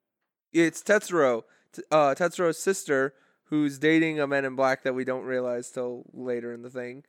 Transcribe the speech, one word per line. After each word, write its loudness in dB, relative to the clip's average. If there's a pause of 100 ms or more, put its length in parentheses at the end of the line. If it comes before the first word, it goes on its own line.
(520)
It's 2
Tetsuro, 2 (300)
T-, -14
uh, 4
Tetsuro's 0
sister, 0 (300)
who's -2
dating 2
a 0
Men 0
in -4
Black 0
that 0
we -4
don't -4
realize -4
till -6
later -6
in -14
the -16
thing. -10